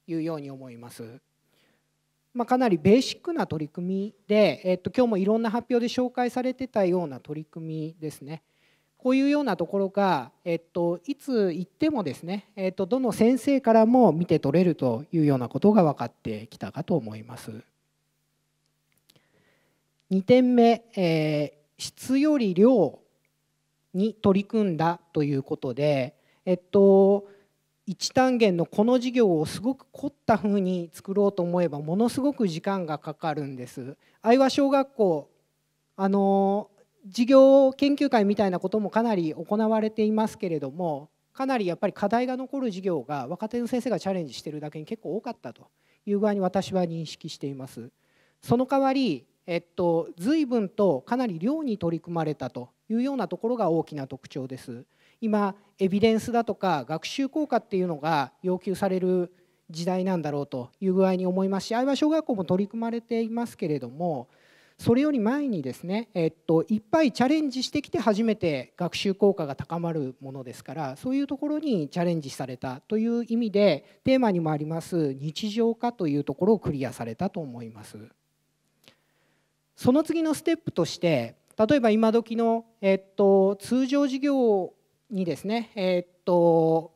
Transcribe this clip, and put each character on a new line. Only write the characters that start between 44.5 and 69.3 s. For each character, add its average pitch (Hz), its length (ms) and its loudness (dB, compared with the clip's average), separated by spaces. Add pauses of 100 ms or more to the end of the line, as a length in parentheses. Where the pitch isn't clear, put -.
る 151 80 -10
だ 151 100 -10
け 151 80 -14
に 151 80 -12
結 - 160 -10
構 156 140 -8
多 226 60 -6
か 240 100 -10
っ - 100 -16
た 120 100 -14
と - 160 -20 (380)
い 202 80 -2
う 202 60 0
具 208 100 2
合 202 60 0
に 196 60 -2
私 185 340 -2
は 180 80 0
認 165 240 -6
識 - 220 -16
し - 100 -16
て 147 80 -8
い 139 80 -8
ま 127 120 -14
す。 120 220 -16 (540)
そ 233 120 2
の 254 120 0
代 277 120 0
わ 269 140 2
り、 226 320 0 (220)
え 170 100 -2
っ 170 60 -4 (120)
と、 170 400 0
随 285 300 0
分 233 240 -2
と 170 320 0
か 240 160 -4
な 254 80 -2
り 175 140 -6
量 294 240 -2
に 220 160 -4
取 170 180 -2
り 156 40 -10
組 170 140 -10
ま 160 80 -2
れ 151 120 -4
た - 160 -10
と 123 180 -14 (180)
い 214 60 -4
う 233 80 0
よ 277 120 -2
う 269 40 -4
な 190 100 -4
と 180 100 -8
こ 226 100 -6
ろ 247 80 -2
が 190 160 0
大 165 120 2
き 156 120 -14
な 135 100 -8
特 - 240 -16
徴 131 180 -10
で 131 120 -12
す。 120 260 -16 (360)
今、 208 340 0 (240)
エ 190 100 0
ビ 196 100 0
デ 226 120 4
ン 220 80 0
ス 240 120 -6
だ 233 120 2
と 214 100 -4
か 156 340 -2
学 160 200 -6
習 269 220 -4
効 302 180 -4
果 240 100 0
っ 220 100 -4
て 196 100 -4
い 180 40 2
う 185 60 0
の 160 100 -4
が 143 340 -2 (120)
要 180 160 0
求 185 160 -6
さ 185 140 0
れ 185 100 0
る 180 340 0 (380)
時 170 160 -8
代 185 160 -2
な 185 140 0
ん 165 40 -4
だ 151 80 -4
ろ 143 120 -4
う 139 60 -8
と 123 220 -10 (100)
い 196 80 -4
う 185 60 2
具 190 140 4
合 185 80 2
に 185 100 -4
思 185 180 0
い 190 60 0
ま 196 120 -2
す - 60 -12
し、 226 60 -6
相 240 100 0
和 277 120 0
小 302 140 0
学 311 140 0
校 262 120 -4
も 190 100 -4
取 185 200 0
り - 20 -6
組 226 120 -12
ま 226 120 -6
れ 233 100 -6
て 226 220 -4
い 220 80 -6
ま 233 160 -4
す - 100 -20
け 175 120 -4
れ 147 100 -2
ど 123 100 -10
も、 143 400 -6 (480)
そ 233 180 2
れ 269 80 2
よ 302 80 2
り 269 80 0
前 269 280 0
に 190 140 -4
で 131 120 -8
す - 100 -16
ね、 202 320 -6
え 165 120 0
っ 156 40 0
と、 - 360 0
い 214 100 0
っ - 40 -6
ぱ 320 220 2
い 254 80 2
チ - 120 0
ャ 247 40 6
レ 311 120 2
ン 294 120 -2
ジ 254 100 -6
し - 80 -6
て 294 140 -4
き - 80 -18
て 339 80 -2
初 214 240 2
め 214 120 2
て 147 420 -4
学 175 180 -6
習 196 180 -2
効 196 220 2